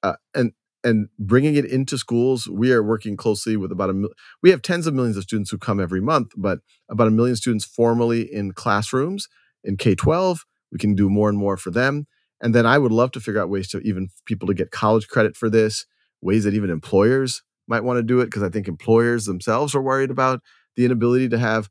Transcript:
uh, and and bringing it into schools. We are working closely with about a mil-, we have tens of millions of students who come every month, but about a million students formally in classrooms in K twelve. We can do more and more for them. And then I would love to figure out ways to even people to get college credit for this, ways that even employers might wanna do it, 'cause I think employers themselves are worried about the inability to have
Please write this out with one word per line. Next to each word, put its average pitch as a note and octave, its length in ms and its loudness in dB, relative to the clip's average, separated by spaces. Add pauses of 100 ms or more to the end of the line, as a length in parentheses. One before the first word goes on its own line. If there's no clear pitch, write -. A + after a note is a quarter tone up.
uh, G2 120 0 (200)
and A#2+ 180 0 (340)
and G#2+ 220 2 (100)
bringing C3 380 2
it C#3+ 80 2
into C3 340 -4
schools. A#2+ 500 -2
We A#2 240 0
are A#2 100 4
working G#2 340 -4
closely A2 400 -2
with F#2+ 160 -4
about F#2+ 180 -2
a - 20 -2
mil-, G2 220 -4 (260)
we F3 100 8
have E3 120 2
tens F3 240 -2
of D#3 80 -2
millions A#2+ 220 0
of F#2+ 80 -6
students G#2 260 -4
who G2 80 -8
come G2+ 220 -4
every F#2 200 -2
month, B2+ 360 0
but F#2+ 240 -4 (280)
about A2 200 2
a - 20 4
million A#2 240 2
students A2 300 -2
formally A#2 580 0
in G2+ 300 -6
classrooms C3 760 -2 (360)
in G2 120 -4
K G2 200 2
twelve. F3 500 0 (240)
We - 80 -10
can G2+ 160 2
do G2 160 2
more G#2 180 2
and G#2 100 0
more G2 180 0
for F#2 160 -10
them. C3+ 340 0 (340)
And A#2 140 0
then A#2 120 6
I C3 120 6
would B2 140 2
love B2 200 2
to A#2 80 -10
figure G#2+ 200 -4
out F2+ 100 -4
ways F#2+ 200 -4
to G2 100 -6
even F#2+ 300 -4 (160)
people G2+ 200 -6
to G2 80 0
get F2+ 160 -4
college A2 380 0
credit G#2+ 280 0
for A2+ 140 -2
this, G#2+ 360 0 (340)
ways G2+ 240 0
that G2+ 100 0
even G2+ 160 -2
employers A2 720 0 (240)
might A#2 160 -2
wanna B2 200 0
do B2 180 2
it, A#2+ 100 0
'cause G2+ 140 -4
I F2+ 60 -2
think G2 180 -6
employers A2+ 560 2
themselves A2+ 500 -2
are C#3 80 0
worried C3+ 300 0
about C3 280 0 (360)
the B2 80 2
inability B2 460 2
to A#2 80 0
have A2 320 0